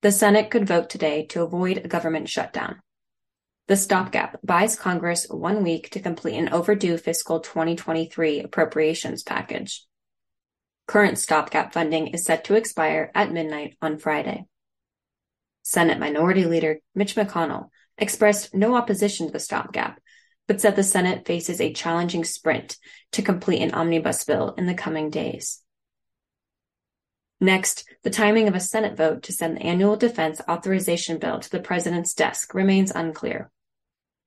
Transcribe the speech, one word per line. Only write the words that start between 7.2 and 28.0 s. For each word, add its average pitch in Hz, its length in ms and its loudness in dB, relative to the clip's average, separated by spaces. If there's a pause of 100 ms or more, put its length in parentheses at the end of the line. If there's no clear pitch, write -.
twenty 165 360 -2
twenty-three 165 640 -2
appropriations 156 840 0
package. - 600 -6 (1040)
Current 202 300 4
stopgap - 560 0
funding 156 320 0
is - 180 -6
set 160 200 0
to 196 100 2
expire 160 600 0
at - 160 2
midnight 156 520 -6
on 156 160 -2
Friday. - 480 -4 (1200)
Senate 170 320 2
Minority 165 460 2
Leader 160 360 0 (140)
Mitch 202 200 -2
McConnell 180 540 -2 (280)
expressed 208 560 2
no 214 220 4
opposition 202 520 0
to - 60 -8
the - 60 -6
stopgap, - 600 -6 (480)
but 196 140 2
said 202 160 6
the 196 60 4
Senate 180 420 2
faces 170 340 -4
a 151 140 0
challenging 170 520 -2
sprint - 520 -4 (360)
to - 100 -2
complete 190 400 2
an - 100 0
omnibus 165 520 0
bill - 340 0
in 180 80 0
the 180 80 0
coming 156 340 -4
days. - 540 -6 (1800)
Next, - 480 2 (140)